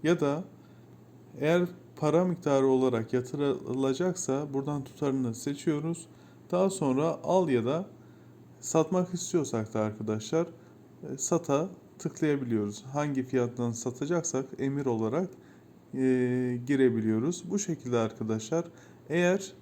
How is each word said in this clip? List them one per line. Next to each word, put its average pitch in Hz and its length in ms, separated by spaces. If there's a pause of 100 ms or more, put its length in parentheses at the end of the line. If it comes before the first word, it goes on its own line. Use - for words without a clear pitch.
ya 170 180
da 147 240 (960)
eğer 175 280 (280)
para 151 280
miktarı 147 420
olarak 127 460
yatırılacaksa 135 1400
buradan 139 320
tutarını 131 500
seçiyoruz. 147 720 (440)
Daha 190 200
sonra 147 540
al 175 240
ya 120 160
da 160 220 (760)
satmak 175 540
istiyorsak 123 600
da 110 60
arkadaşlar, 110 640 (560)
e, 139 160
sata 165 500 (300)
tıklayabiliyoruz. 123 840
Hangi 139 380
fiyattan 120 500
satacaksak 135 720 (120)
emir 135 280
olarak, 120 440 (640)
e, 131 60 (680)
girebiliyoruz. 127 840
Bu 196 80
şekilde 127 400
arkadaşlar 110 680 (440)
eğer 175 540